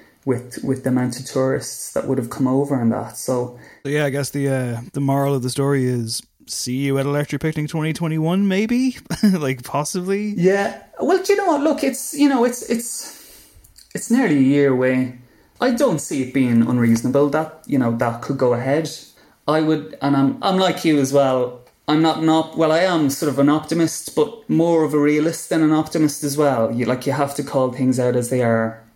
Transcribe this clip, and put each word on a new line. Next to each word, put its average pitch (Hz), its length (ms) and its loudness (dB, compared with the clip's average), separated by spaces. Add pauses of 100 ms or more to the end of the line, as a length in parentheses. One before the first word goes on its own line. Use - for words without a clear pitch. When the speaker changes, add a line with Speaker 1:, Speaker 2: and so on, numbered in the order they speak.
(240)
Speaker 1:
with, - 380 -4
with 127 220 -4
the 131 40 0
amount 123 300 0
of 131 80 -12
tourists 131 680 -4
that - 120 -4
would 131 100 -2
have 117 140 -6
come 131 160 -2
over 135 340 0
and 113 120 2
that. 107 240 -6
So, 123 420 -4 (240)
Speaker 2:
So 139 60 -8
yeah, 147 160 0
I 139 60 0
guess 139 200 -4
the, 139 180 -2
uh, 123 320 -2 (120)
the 139 80 -4
moral 139 340 0
of 127 80 -2
the 127 80 -4
story 139 340 0
is 120 380 -2 (240)
see - 300 -6
you 139 220 0
at 139 80 -2
Electric 143 360 -2
Picnic 151 260 -4
twenty 160 240 -4
twenty-one, 165 540 0
maybe? 233 520 0 (180)
<laughs> - 80 -2
Like, 143 400 2
possibly? 190 720 -4
Speaker 1:
Yeah. 196 440 2 (200)
Well, 349 200 2
do 403 120 0
you 403 60 4
know 403 80 0
what? 294 160 2
Look, 311 200 0
it's, - 320 -4
you 285 140 4
know, 247 160 4
it's, 240 260 -2
it's, - 800 -8 (460)
it's - 160 -2
nearly 226 240 4
a 135 40 4
year 139 320 4
away. 127 460 0 (420)
I 247 120 2
don't 233 260 2
see 139 240 -4
it 123 100 -6
being 120 360 4
unreasonable 123 600 2
that, 156 360 -4
you 143 120 0
know, 117 180 0
that 117 260 -2
could 135 160 -4
go 123 140 2
ahead. 135 380 -2 (580)
I 156 120 2
would, 156 420 -2
and 139 140 2
I'm, 139 240 2
I'm 190 160 0
like 185 280 0
you 151 160 4
as 127 120 0
well. 131 480 0 (280)
I'm 156 120 2
not 160 180 2
an 160 100 0
op-, 160 280 0
well, 156 140 2
I 160 100 4
am 170 300 2
sort 151 200 -2
of 127 80 -2
an 139 100 4
optimist, 156 640 -2
but - 340 -2
more 160 360 2
of 147 100 -2
a 151 40 4
realist 151 520 0
than 160 120 2
an 156 100 4
optimist 156 500 0
as 139 140 -2
well. 127 360 2
You, 117 140 -2
like, 127 200 -2
you 139 60 0
have 139 240 -2
to 143 60 -4
call 131 300 0
things 127 260 0
out 123 160 2
as 117 160 -2
they 127 120 0
are. 113 400 0 (120)